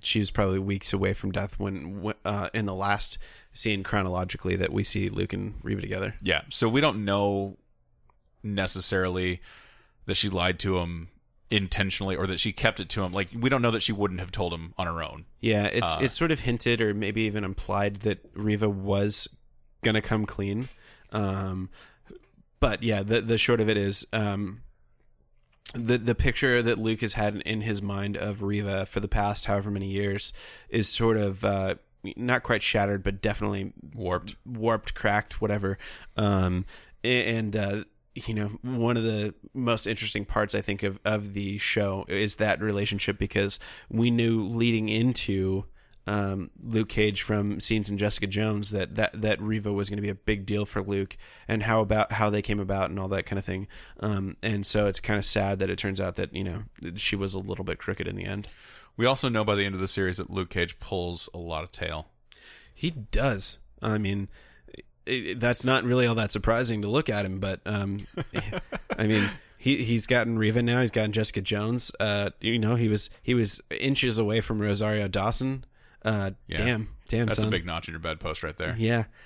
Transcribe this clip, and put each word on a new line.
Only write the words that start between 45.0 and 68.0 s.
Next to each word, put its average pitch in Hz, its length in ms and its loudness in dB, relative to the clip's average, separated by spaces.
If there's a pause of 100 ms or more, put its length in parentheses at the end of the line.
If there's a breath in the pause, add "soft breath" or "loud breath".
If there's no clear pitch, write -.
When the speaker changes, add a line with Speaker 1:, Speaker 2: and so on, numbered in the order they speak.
Speaker 1:
um, 98 420 -2 (100)
Luke 110 300 0
Cage 107 320 2
from 104 380 0
scenes 104 320 2
in 101 80 -2
Jessica 104 260 0
Jones 104 460 0
that, 98 240 -2
that, 107 260 0
that 107 180 2
Reva 107 320 -2
was 101 160 0
gonna 101 140 -4
be 101 80 -2
a 98 60 -4
big 101 320 -2
deal 104 180 0
for 101 160 -4
Luke, 98 340 -2 (320 loud breath)
and 110 140 0
how 110 200 4
about, 107 320 2
how 107 180 2
they 104 100 0
came 104 180 -2
about 98 300 0
and 98 100 -6
all 95 100 -4
that 95 180 -2
kind 98 100 -4
of 98 80 -6
thing. 95 220 -6 (320 loud breath)
Um, 98 420 -2
and 101 240 0
so 104 220 4
it's 95 120 0
kinda 104 220 0
sad 98 380 2
that 95 100 0
it 90 80 -2
turns 98 240 -2
out 92 140 -4
that, - 200 -4
you 95 80 -4
know, 92 200 -6 (180)
that 87 180 -8
she - 160 0
was 98 200 -2
a 95 40 -4
little 95 240 -6
bit 92 140 -4
crooked 90 300 -4
in 92 80 -6
the 92 100 -8
end. 98 220 -6 (500 loud breath)
Speaker 2:
We 113 80 2
also 131 240 4
know 110 160 2
by 104 100 4
the 101 80 4
end 98 100 -2
of 92 60 -4
the 95 80 0
series 92 300 0
that 98 120 -6
Luke 92 200 -2
Cage 85 320 -2
pulls 87 520 -4
a - 40 -10
lot 82 260 -6
of 87 80 -14
tail. 80 360 -8 (640 loud breath)
Speaker 1:
He - 180 -4
does. 120 680 0 (220)
I 107 160 0
mean, 98 300 -2 (400 soft breath)
it, - 160 -20 (220)
it, 120 340 -4
that's 120 240 2
not 131 220 4
really 123 200 4
all 117 100 2
that 110 180 2
surprising 113 480 2
to 101 80 -2
look 139 200 0
at 104 160 0
him, 95 140 -4
but, 95 260 -4
um, 101 400 -2 (440)